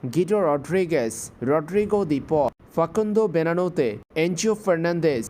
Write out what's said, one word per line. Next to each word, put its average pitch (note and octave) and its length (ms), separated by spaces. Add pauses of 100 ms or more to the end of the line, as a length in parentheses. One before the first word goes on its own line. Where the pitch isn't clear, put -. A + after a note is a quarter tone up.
(140)
গিডো F#3 240 (100)
রড্রিগেজ, D3 640 (360)
রড্রিগো G3 500 (100)
দি C#3 180
পল, D3 220 (260)
ফাকুন্দো G#3+ 460 (120)
বেনানোতে, E3 540 (360)
এনজিও F#3 300 (100)
ফার্নান্দেজ E3 640